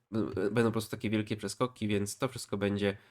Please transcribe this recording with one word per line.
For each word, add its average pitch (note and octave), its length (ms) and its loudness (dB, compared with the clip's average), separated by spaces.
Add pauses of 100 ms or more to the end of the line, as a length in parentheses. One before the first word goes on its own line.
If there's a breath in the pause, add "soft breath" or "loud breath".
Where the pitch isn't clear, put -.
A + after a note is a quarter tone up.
(120)
e, G2+ 380 0
będą A#2 140 4
po A2+ 80 4
prostu - 180 -2
takie G#2+ 200 -4
wielkie G#2+ 260 0
przeskoki, G#2 520 -4
więc G2+ 300 0
to C3 100 0
wszystko - 280 -6
będzie G2+ 400 2 (140 soft breath)